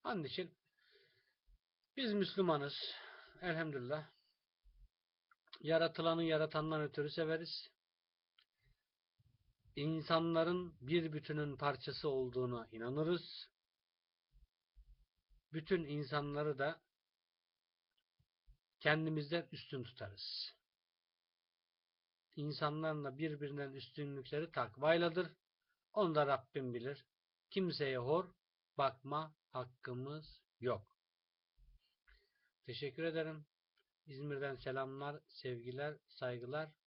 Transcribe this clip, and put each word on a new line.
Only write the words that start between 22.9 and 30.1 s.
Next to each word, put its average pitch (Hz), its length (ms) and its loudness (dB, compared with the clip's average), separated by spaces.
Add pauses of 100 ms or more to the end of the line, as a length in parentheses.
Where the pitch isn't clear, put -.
da 135 140 -6
birbirinden 143 560 -4
üstünlükleri 143 800 -6
takvayladır. 160 800 2 (640)
Onu 175 220 4
da 147 120 8
Rabbim 131 460 0
bilir. 123 320 -6 (440)
Kimseye 151 480 2
hor 156 360 2 (440)
bakma 143 580 0 (160)
hakkımız 131 880 -8 (180)